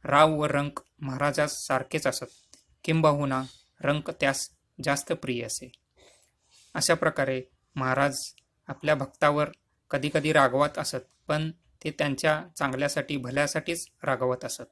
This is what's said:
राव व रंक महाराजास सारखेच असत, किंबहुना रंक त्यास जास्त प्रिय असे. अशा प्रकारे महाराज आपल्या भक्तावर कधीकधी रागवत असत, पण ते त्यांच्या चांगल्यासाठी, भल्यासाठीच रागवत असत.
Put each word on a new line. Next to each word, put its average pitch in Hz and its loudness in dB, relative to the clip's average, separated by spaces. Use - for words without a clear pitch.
राव 156 6
व 151 0
रंक 143 -2
महाराजास 143 -2
सारखेच - -2
असत, - -8
किंबहुना 147 2
रंक 147 -2
त्यास - 0
जास्त 139 -2
प्रिय 120 -4
असे. 127 -10
अशा 160 2
प्रकारे 139 0
महाराज 135 0
आपल्या 147 0
भक्तावर 147 2
कधीकधी 147 0
रागवत 143 4
असत, - -8
पण 156 0
ते 156 -2
त्यांच्या 151 0
चांगल्यासाठी, 143 -2
भल्यासाठीच 147 -2
रागवत 127 -2
असत. 117 -10